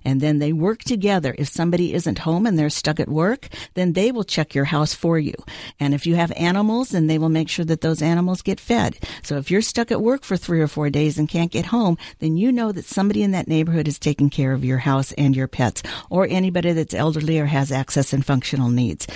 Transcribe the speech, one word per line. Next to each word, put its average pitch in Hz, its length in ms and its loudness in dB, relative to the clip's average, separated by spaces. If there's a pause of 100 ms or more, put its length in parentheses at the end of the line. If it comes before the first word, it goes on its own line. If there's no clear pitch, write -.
And 135 160 2
then 147 200 2
they 147 120 0
work 175 320 0
together. 196 540 0
If 143 100 -2
somebody 170 460 0
isn't - 260 -2
home 170 260 0
and 196 140 2
they're 151 100 2
stuck 156 300 -2
at - 80 -2
work, 170 400 -2 (280)
then 180 180 2
they 208 180 2
will 226 140 -4
check - 280 -2
your 139 120 2
house 151 280 0
for 165 240 0
you. 151 180 -2 (440)
And 143 140 2
if 143 120 -2
you 170 100 2
have 170 180 0
animals, 214 560 0
then 165 180 2
they 160 120 2
will 160 100 2
make 160 180 2
sure - 160 -4
that 160 160 0
those 160 220 0
animals 175 400 0
get - 180 -4
fed. - 380 0 (260)
So 147 140 -4
if 139 120 -6
you're 196 120 4
stuck 233 320 -2
at - 80 2
work 247 240 0
for 190 100 -2
three 170 240 0
or 156 80 2
four 147 220 -2
days 147 280 0
and 151 120 0
can't 170 240 -2
get - 140 -2
home, 208 300 2 (220)
then 160 160 0
you 214 160 2
know 226 220 0
that 175 100 -8 (140)
somebody 208 240 2
in 202 100 2
that 185 160 -2
neighborhood 160 400 2
is 143 120 -4
taking 143 320 2
care 135 220 0
of 131 120 -2
your 131 140 0
house 135 340 0
and 139 220 2
your 131 120 0
pets, - 360 -2 (260)
or 180 180 2
anybody 180 440 0
that's 165 240 -2
elderly 156 440 0
or 151 60 0
has 143 260 0
access 135 400 0
and 139 140 0
functional 131 440 0
needs. 120 460 0